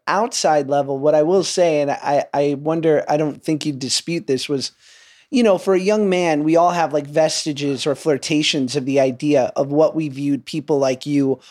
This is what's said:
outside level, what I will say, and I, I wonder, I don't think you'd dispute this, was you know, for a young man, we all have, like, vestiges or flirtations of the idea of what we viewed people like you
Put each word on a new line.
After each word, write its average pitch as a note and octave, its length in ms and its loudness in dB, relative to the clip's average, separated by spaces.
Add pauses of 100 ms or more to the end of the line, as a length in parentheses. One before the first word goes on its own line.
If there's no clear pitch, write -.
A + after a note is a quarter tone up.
outside D#3 600 0
level, C#3 300 -2
what D3+ 160 2
I D#3 80 4
will F3 220 2
say, E3 360 2
and C#3+ 100 -2
I, C#3 440 -2
I C#3+ 260 2
wonder, D#3 480 2
I D3 80 2
don't D3+ 260 -4
think D#3 220 -2
you'd D3+ 140 -4
dispute D#3 480 -4
this, C3 200 -2
was C3+ 260 -4 (580)
you B3 120 2
know, G3+ 160 4
for F#3+ 160 0
a F3+ 40 4
young G#3 300 0
man, F3 340 0
we D#3+ 140 2
all F3 140 4
have, E3 240 0
like, D3 120 -2
vestiges D3 800 -2
or C#3+ 80 0
flirtations D3 800 -2
of C3 100 -4
the C3+ 120 0
idea C3 580 2
of C#3 140 -2
what D3+ 240 2
we D#3 140 -4
viewed C#3 380 -4
people D3+ 320 -4
like C3 260 -2
you C#3 340 0 (120)